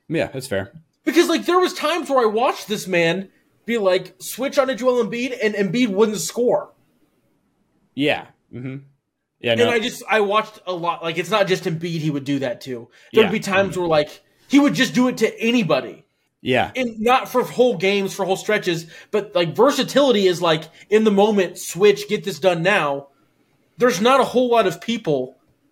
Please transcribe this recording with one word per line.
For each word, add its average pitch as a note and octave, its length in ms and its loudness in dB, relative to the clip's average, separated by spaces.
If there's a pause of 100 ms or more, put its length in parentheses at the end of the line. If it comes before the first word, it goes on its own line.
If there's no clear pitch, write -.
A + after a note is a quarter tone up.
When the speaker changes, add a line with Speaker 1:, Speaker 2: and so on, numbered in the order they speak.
Speaker 1:
Yeah, D#3+ 160 -4
yeah, - 40 -6
that's - 180 -12
fair. G2 260 -4 (320)
Speaker 2:
Because, D4+ 240 2
like, D4+ 180 -2
there F4 120 2
was F4+ 160 0
times D4+ 340 -4
where C4+ 140 2
I A3 80 4
watched B3 380 -2
this F3+ 180 -6
man F3 420 0 (380)
be A#3 120 -2
like, F#3 420 0
switch C#4 380 -8
on C4 100 4
to C4 60 -2
Joel B3 300 0
Embiid, A#3+ 380 -6
and G#3 120 0
Embiid G#3 340 0
wouldn't G#3 300 0
score. A3 540 -2 (1200)
Speaker 1:
Yeah. B2+ 320 -2 (260)
Mm-hmm. C3 240 -12 (640)
Yeah, A#2 120 0
Speaker 2:
And A2+ 80 2
Speaker 1:
no. A#3 100 4
Speaker 2:
I A#3+ 100 2
just, A#3 280 -6
I G#3+ 120 2
watched G#3 460 -2
a F#3 60 -6
lot. E3 300 -4
Like, E3 160 -6
it's E3+ 120 -6
not G3+ 160 2
just E3+ 180 -2
Embiid E3+ 360 -4
he D3+ 100 -2
would C#3 140 -4
do C#3 160 -2
that B2 220 -6
to. A#2 260 -12 (240)
There'd A3 140 6
Speaker 1:
Yeah. E3 40 -4
Speaker 2:
be G#3+ 100 -4
times F#3+ 320 0
Speaker 1:
Mm-hmm. F3+ 80 -4
Speaker 2:
where, F3 80 -2
like, D3+ 320 0 (280)
he C#4 100 4
would C#4+ 160 4
just E3 200 0
do B3 140 2
it A#3+ 100 -4
to - 220 -2
anybody. F3+ 640 0 (380)
Speaker 1:
Yeah. B2 320 2
Speaker 2:
And B3 260 -4
not A#3+ 280 2
for B3 160 0
whole A3+ 320 2
games, F#3+ 380 0
for G3 100 -4
whole F#3 120 -2
stretches, F3 500 -2 (240)
but, G#3 240 -4
like, E3+ 200 0
versatility B3 720 4
is, E3+ 160 0
like, D#3+ 220 0 (240)
in G#3+ 160 4
the A3 60 4
moment, G3 480 2
switch, G3+ 500 2
get G3 160 -4
this F3 140 -8
done F3 240 0
now. D#3 460 0 (720)
There's A3 220 2
not B3+ 200 4
a A3+ 40 2
whole B3 260 0
lot A3+ 160 4
of F3 140 -4
people D3 560 -4 (360)